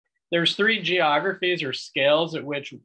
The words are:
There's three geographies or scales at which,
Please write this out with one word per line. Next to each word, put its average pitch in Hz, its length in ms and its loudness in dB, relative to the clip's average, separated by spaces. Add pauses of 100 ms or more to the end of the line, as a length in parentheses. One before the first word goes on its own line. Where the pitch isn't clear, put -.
(320)
There's 170 240 0
three 208 260 2
geographies 175 840 0
or 131 80 -4
scales 151 640 0
at 127 80 -6
which, 143 300 -8 (120)